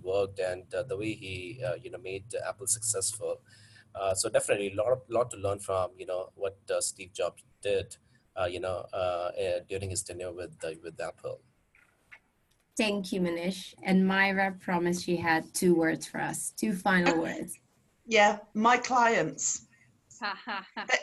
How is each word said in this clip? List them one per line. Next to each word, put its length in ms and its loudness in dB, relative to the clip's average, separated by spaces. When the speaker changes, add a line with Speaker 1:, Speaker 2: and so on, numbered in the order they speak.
Speaker 1:
worked 360 0
and, 220 -2
uh, 80 -2
the 140 -4
way 180 -4
he, 520 -10
uh, 160 -2
you 80 -12
know, 80 -12
made 260 -10
Apple 200 -8
successful. 760 -4
Uh, 200 0
so 140 0
definitely 440 0
a 40 -6
lot 160 2
of, 160 0
lot 220 0
to 60 -14
learn 220 -2
from, 400 -2
you 80 -12
know, 280 -6
what, 220 -6
uh, 80 2
Steve 320 -6
Jobs 300 -4
did, 360 -2
uh, 40 0
you 160 -4
know, 320 -4
uh, 40 -6
uh, 640 -2
during 220 -6
his 120 -4
tenure 300 -8
with, 320 -12
uh, 60 -4
with 180 -14
Apple. 400 -8
Speaker 2:
Thank 340 0
you, 80 -2
Manish. 640 -4
And 240 6
Myra 540 4
promised 440 0
she 120 0
had 360 2
two 220 6
words 320 2
for 140 -8
us, 360 -6
two 160 0
final 480 4
Speaker 3:
<laughs> 20 -2
Speaker 2:
words. 360 -8
Speaker 3:
Yeah, 320 6
my 220 6
clients. 880 2
Speaker 4:
<laughs> 60 -6
Speaker 3:
They, 260 2